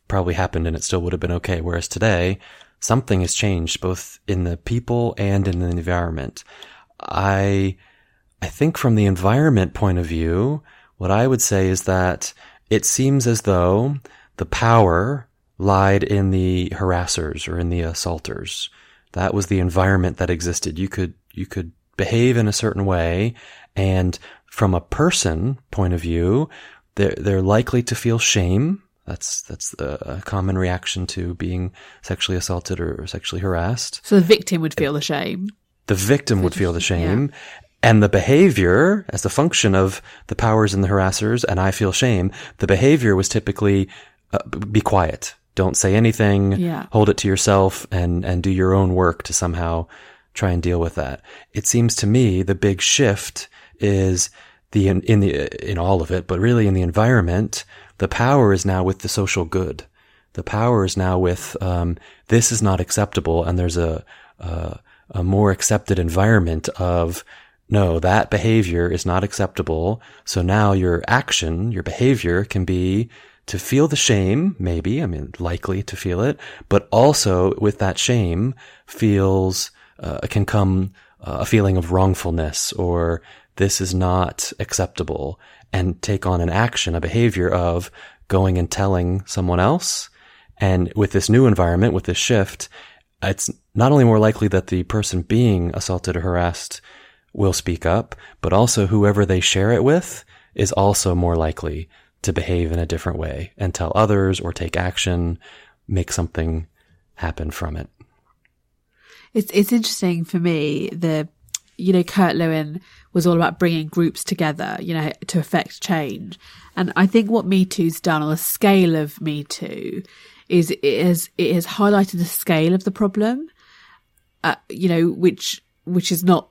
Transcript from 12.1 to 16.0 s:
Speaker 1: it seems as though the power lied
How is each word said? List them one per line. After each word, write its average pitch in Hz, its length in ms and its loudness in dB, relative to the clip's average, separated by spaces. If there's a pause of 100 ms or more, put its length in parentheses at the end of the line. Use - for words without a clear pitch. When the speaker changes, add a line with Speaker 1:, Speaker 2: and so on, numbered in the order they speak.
Speaker 1:
it - 160 0
seems 131 400 0
as 117 160 0
though 101 540 2 (420)
the - 80 -4
power 117 800 2 (300)
lied 98 460 4